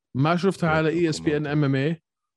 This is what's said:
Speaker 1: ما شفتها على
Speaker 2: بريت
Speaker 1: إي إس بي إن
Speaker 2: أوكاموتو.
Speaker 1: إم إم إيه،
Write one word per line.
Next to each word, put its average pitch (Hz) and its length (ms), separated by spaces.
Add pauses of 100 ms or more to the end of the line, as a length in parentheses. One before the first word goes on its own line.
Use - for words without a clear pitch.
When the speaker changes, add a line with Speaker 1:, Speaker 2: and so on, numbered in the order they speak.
(160)
Speaker 1:
ما 151 200
شفتها 175 340
على 160 200
Speaker 2:
بريت 170 140
Speaker 1:
إي 160 60
إس 151 100
بي 147 180
إن 147 100
Speaker 2:
أوكاموتو. 147 200
Speaker 1:
إم 135 80
إم - 0
إيه، 151 280 (320)